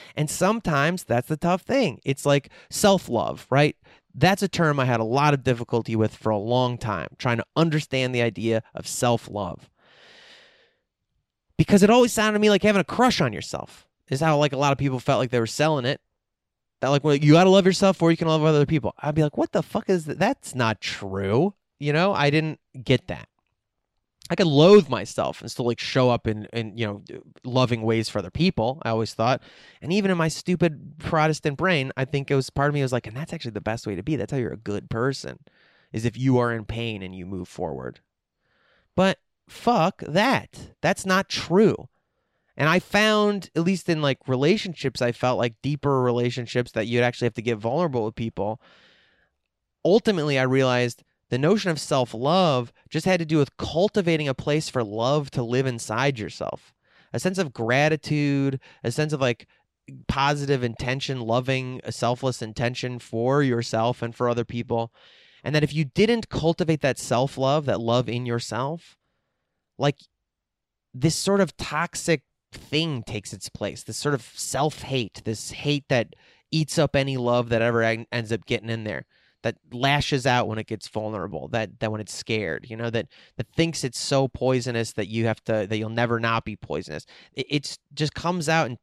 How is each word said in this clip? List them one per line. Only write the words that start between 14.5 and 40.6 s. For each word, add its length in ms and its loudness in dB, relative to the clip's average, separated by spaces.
a 60 -4
lot 140 2
of 60 0
people 200 0
felt 220 2
like 100 0
they 100 2
were 60 0
selling 380 0
it. 160 -4
That, 80 0
like, 160 2
"Well, 100 4
you 200 8
gotta 160 8
love 160 6
yourself 300 4
before 140 4
you 60 2
can 120 -2
love 140 2
other 240 4
people." 320 0
I'd 160 -4
be 80 2
like, 140 -2
"What 160 -2
the 100 0
fuck 260 -6
is 180 0
that? 120 -6
That's 360 -2
not 260 0
true." 720 -2
You 140 -2
know, 200 2
I 180 2
didn't 300 0
get 240 2
that. 220 -10
I 40 -4
could 120 2
loathe 420 8
myself 520 -4
and 100 -12
still, 160 -4
like, 140 -2
show 280 2
up 180 0
in, 260 -4
in, 240 -8
you 100 -4
know, 160 -10
loving 380 0
ways 260 0
for 120 -4
other 100 -8
people, 520 0
I 80 -4
always 240 -2
thought. 280 -2
And 100 -6
even 180 2
in 60 0
my 120 0
stupid 680 -2
Protestant 600 0
brain, 380 0
I 80 -2
think 260 -4
it 40 2
was, 140 0
part 200 0
of 60 0
me 80 0
was 100 -2
like, 140 -2
"And 100 -12
that's 160 -10
actually 180 -10
the 100 -8
best 260 -4
way 80 -4
to 80 -6
be. 140 -4
That's 160 -6
how 60 -2
you're 140 -4
a 40 -10
good 320 -8
person, 500 -4
is 120 -4
if 120 -2
you 220 2
are 140 0
in 120 -6
pain 380 -6
and 120 -10
you 120 -12
move 220 -10
forward." 520 -8
But 220 2
fuck 580 0
that. 640 0